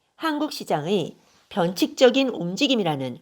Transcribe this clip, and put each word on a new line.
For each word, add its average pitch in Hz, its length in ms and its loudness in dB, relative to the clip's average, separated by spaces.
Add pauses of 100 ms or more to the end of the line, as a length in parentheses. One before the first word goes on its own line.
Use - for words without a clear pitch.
(160)
한국 302 360 -2
시장의 170 640 -2 (320)
변칙적인 247 840 2
움직임이라는 175 920 -2